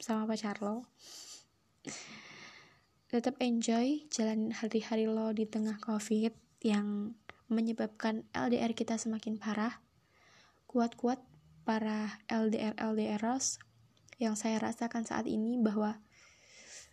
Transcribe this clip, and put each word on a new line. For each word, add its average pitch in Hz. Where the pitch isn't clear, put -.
sama 220
pacar 208
lo, 220
tetap 247
enjoy 240
jalanin 220
hari-hari 220
lo 220
di 220
tengah 214
covid 214
yang 208
menyebabkan 220
L 254
D 240
R 233
kita 226
semakin 220
parah. 214
Kuat-kuat 240
para 214
L 220
D 214
R, 214
L 220
D 214
Rs 247
yang 226
saya 220
rasakan 233
saat 220
ini, 226
bahwa 214